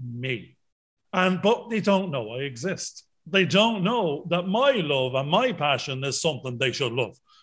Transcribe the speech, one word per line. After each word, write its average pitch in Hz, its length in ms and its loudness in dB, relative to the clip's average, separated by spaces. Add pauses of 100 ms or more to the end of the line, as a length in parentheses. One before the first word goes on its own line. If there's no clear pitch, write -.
me. 120 560 -8 (560)
And, 185 280 2
but 220 280 2
they 220 100 -2
don't 190 320 2
know 113 200 -4
I 123 80 -8
exist. 139 640 -8 (220)
They 185 180 2
don't 196 380 2
know 180 460 0
that 175 180 0
my 247 240 4
love 143 440 0
and 139 140 0
my 233 240 4
passion 139 500 -2
is 135 180 -4
something 127 360 -2
they 127 140 0
should 117 220 -2
love. 117 240 -4 (260)